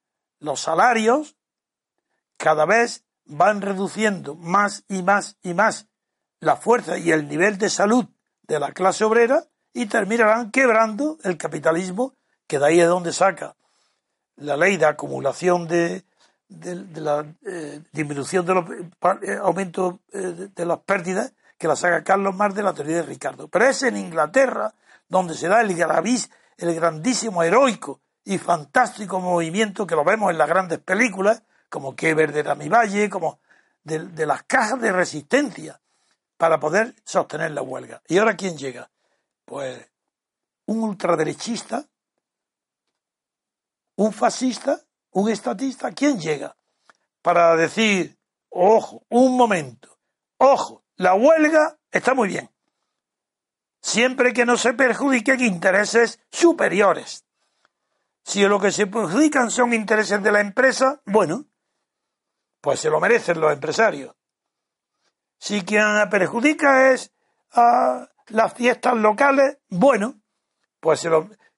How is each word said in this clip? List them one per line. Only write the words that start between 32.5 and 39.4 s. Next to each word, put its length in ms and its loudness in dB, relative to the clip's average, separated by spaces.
mi 140 -12
valle, 400 2
como 300 -8
de, 160 -6
de 260 -8
las 180 -2
cajas 360 -2
de 120 -2
resistencia 920 -4
para 220 2
poder 440 -2
sostener 480 -4
la 100 -8
huelga. 460 -12
¿Y 100 2
ahora 180 2
quién 220 -8
llega? 340 -12